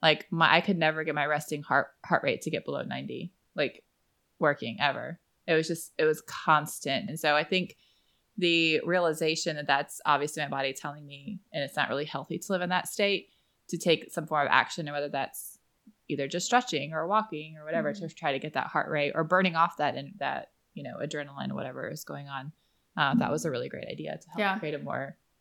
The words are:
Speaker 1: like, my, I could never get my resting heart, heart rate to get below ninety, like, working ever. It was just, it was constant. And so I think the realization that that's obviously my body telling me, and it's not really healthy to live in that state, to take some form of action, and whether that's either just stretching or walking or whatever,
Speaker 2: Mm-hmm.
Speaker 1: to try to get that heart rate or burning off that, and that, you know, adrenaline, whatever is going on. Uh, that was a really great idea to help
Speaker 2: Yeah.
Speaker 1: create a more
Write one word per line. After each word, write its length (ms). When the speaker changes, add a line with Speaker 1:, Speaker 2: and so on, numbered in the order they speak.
Speaker 1:
like, 300
my, 240
I 60
could 160
never 280
get 100
my 100
resting 360
heart, 260
heart 200
rate 180
to 80
get 160
below 160
ninety, 520
like, 280
working 400
ever. 400
It 80
was 140
just, 300
it 80
was 160
constant. 880
And 100
so 160
I 80
think 320
the 480
realization 720
that 100
that's 380
obviously 360
my 80
body 240
telling 320
me, 360
and 100
it's 120
not 140
really 160
healthy 340
to 120
live 100
in 80
that 180
state, 400
to 100
take 340
some 140
form 220
of 40
action, 360
and 80
whether 140
that's 500
either 200
just 200
stretching 460
or 140
walking 500
or 80
whatever, 260
Speaker 2:
Mm-hmm. 160
Speaker 1:
to 80
try 160
to 80
get 140
that 140
heart 220
rate 240
or 100
burning 320
off 220
that, 180
and 240
that, 320
you 100
know, 200
adrenaline, 480
whatever 380
is 160
going 240
on. 240
Uh, 200
that 160
was 120
a 80
really 160
great 220
idea 280
to 120
help 100
Speaker 2:
Yeah. 180
Speaker 1:
create 160
a 60
more 380